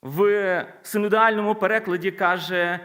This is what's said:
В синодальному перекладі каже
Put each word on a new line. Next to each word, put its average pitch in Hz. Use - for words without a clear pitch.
В 185
синодальному 214
перекладі 196
каже 175